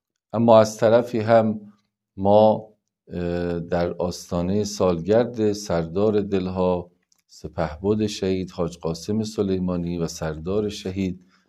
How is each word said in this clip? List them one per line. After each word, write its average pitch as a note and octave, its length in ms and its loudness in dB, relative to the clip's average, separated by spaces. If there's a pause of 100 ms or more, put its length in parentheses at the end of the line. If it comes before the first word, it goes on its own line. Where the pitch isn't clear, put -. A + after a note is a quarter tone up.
(320)
اما A2+ 280 6
از A2+ 160 2
طرفی A#2+ 420 4
هم A2 540 2 (440)
ما، G#2 520 4 (400)
اه، F2 520 -4
در F2 320 -2
آستانهٔ F2+ 720 -4
سالگرد G#2 880 0
سردار G2 680 -2
دلها، F#2 720 -2 (360)
سپهبد F2 800 -4
شهید F#2+ 440 -4
حاج E2+ 280 -6
قاسم G#2 440 -6
سلیمانی F2+ 760 -4
و E2 80 -2
سردار D#2+ 600 -6
شهید F#2+ 580 -6 (220)